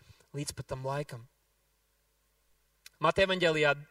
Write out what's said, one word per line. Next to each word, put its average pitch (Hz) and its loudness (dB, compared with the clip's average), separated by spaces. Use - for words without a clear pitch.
līdz 143 -8
pat 131 -14
tam 131 -10
laikam. 139 -8
Mateja 190 4
evaņģēlijā 160 2